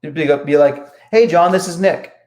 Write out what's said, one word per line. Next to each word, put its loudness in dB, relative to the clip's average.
it'd -14
be, -4
be -2
like, 0
Hey, 4
John, 2
this -2
is -10
Nick. -4